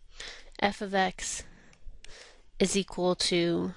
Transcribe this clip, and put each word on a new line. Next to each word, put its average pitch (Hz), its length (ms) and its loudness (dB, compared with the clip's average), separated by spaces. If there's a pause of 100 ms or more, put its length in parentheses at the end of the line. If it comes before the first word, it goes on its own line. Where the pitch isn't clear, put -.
(600)
f 202 240 2
of 196 100 -6
x - 500 0 (1160)
is 196 180 4
equal 180 380 2
to 175 600 2